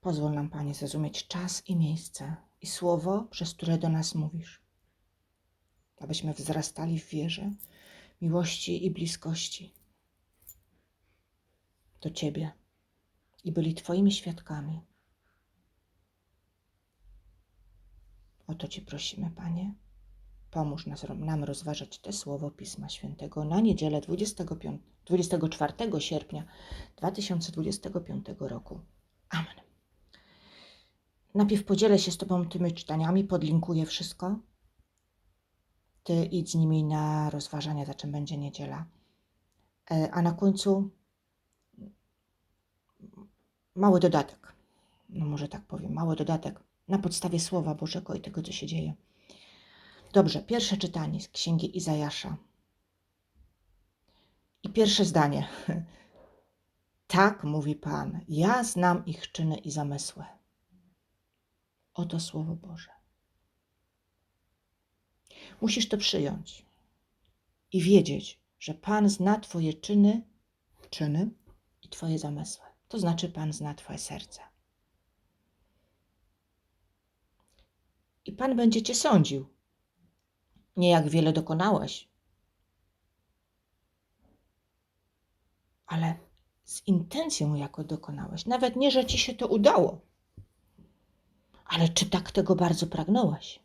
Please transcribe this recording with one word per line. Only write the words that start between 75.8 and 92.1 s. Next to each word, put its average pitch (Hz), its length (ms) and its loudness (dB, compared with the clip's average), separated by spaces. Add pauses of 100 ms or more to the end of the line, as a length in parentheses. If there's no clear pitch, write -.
I 196 60 -12
Pan 254 240 -2
będzie 226 260 6
Cię 233 140 -2
sądził. 147 500 4 (1300)
Nie 180 120 6
jak 160 200 8
wiele 160 240 4
dokonałeś, 160 760 0 (3750)
ale 165 260 0 (480)
z - 240 -12
intencją, 175 680 0
jaką 143 280 -6
dokonałeś. 156 640 -8
Nawet 240 300 2
nie, 269 160 6
że 262 140 4
Ci - 120 -2
się - 160 0
to 247 140 -4
udało, 226 540 6 (1600)
ale 165 240 4
czy 165 160 0
tak - 260 -2